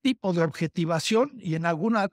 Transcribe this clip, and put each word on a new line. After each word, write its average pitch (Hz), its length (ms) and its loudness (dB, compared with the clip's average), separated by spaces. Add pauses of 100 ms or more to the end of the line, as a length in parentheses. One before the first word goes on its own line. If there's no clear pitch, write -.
tipo 208 320 0
de 170 80 2
objetivación 170 920 0
y 160 180 -4
en 165 100 -4
algún 170 320 0 (160)